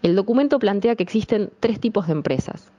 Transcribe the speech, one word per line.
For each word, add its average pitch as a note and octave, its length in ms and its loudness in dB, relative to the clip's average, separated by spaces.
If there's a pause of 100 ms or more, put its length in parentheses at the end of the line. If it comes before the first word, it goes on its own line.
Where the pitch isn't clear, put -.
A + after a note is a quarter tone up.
El F3 120 4
documento B3+ 440 2
plantea G3+ 360 0
que - 80 -2
existen G#3+ 460 -2 (100)
tres A3 220 -2
tipos F#3 260 -2
de E3 60 0
empresas. - 640 -4